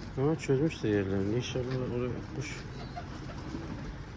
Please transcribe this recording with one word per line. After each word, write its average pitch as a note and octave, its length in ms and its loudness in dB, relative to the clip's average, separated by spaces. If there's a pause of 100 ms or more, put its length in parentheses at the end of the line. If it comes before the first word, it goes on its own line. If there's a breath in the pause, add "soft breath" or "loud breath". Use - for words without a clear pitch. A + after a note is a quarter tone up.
(160)
Ha, D3 240 4
çözmüştür C#3 500 4
yerlerini. G2 460 4
İnşallah B2 600 0
oraya A#2+ 80 2
yapmış. B2+ 440 -2 (1700)